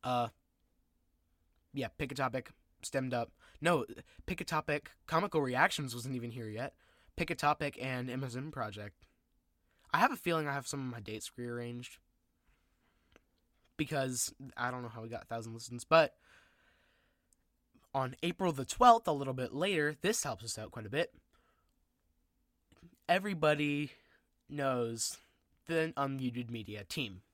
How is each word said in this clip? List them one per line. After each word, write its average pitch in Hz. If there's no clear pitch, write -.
Uh, 120
yeah, 131
Pick 135
a 123
Topic, 131
Stemmed 131
Up. 120
No, 151
Pick 185
a -
Topic, 151
Comical 165
Reactions 131
wasn't 123
even 120
here 113
yet. 113
Pick 170
a 165
Topic 147
and 127
M 131
S 120
M 143
Project. 104
I 151
have 240
a 247
feeling 160
I 143
have 139
some 143
of 127
my 117
dates 107
rearranged. 120
Because 135
I 120
don't 123
know 120
how 113
we 113
got 113
a -
thousand 113
listens, 120
but 160
on 131
April 175
the 135
twelfth, 233
a 165
little 139
bit 127
later, 151
this 202
helps 117
us 113
out 107
quite 110
a 104
bit. 143
Everybody 151
knows 123
the 165
Unmuted 131
Media 107
team. 98